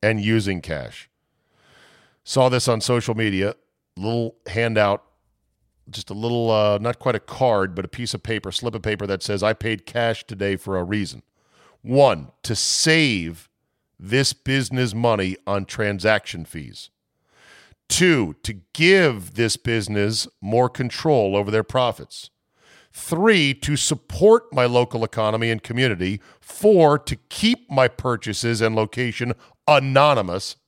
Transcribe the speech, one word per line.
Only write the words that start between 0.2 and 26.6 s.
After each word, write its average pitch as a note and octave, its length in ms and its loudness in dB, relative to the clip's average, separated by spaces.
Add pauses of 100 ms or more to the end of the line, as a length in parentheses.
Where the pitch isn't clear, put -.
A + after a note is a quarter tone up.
using G2+ 400 0
cash. C#2+ 480 -12 (1160)
Saw B2+ 240 2
this B2+ 220 0
on A2+ 100 0
social A#2+ 340 -2
media, G#2 420 -2 (420)
little A2+ 400 -4 (100)
handout, G#2+ 560 0 (880)
just - 200 -16
a - 40 -10
little, A#2 360 -2
uh, G#2 280 4
not A#2 200 -4
quite B2 180 -2
a G#2 40 -2
card, G2+ 560 0
but F#2+ 80 -6
a F2+ 60 -8
piece A#2+ 240 -8
of G#2 100 -8
paper, G#2+ 300 -6
slip A#2+ 200 -6
of A2 100 -8
paper G#2 220 -4
that F#2+ 160 -4
says, G2+ 220 -4
"I G#2+ 80 2
paid A2 340 -6
cash A#2 400 -4
today G2+ 300 -4
for F#2+ 220 -6
a F2+ 80 -2
reason." F#2 380 -6 (580)
One, A2+ 500 2 (120)
to A2+ 120 -4
save A2 920 0 (500)
this B2+ 320 0
business B2+ 640 -2
money G#2 420 0 (100)
on G2 200 -4
transaction G2+ 800 -2
fees. C2+ 440 -18 (1000)
Two, C#3 540 2
to G#2 180 -12 (100)
give D#3+ 640 2
this - 240 0
business G#2 680 -2 (140)
more A#2 300 0
control B2 640 0
over G2+ 160 0
their A2 140 0
profits. - 640 -4 (640)
Three, E3+ 600 2
to D3 240 -2
support - 760 2
my B2+ 120 4
local B2 400 2
economy A2 440 -2
and A2+ 140 -2
community. G#2 560 -2 (220)
Four, E3 580 4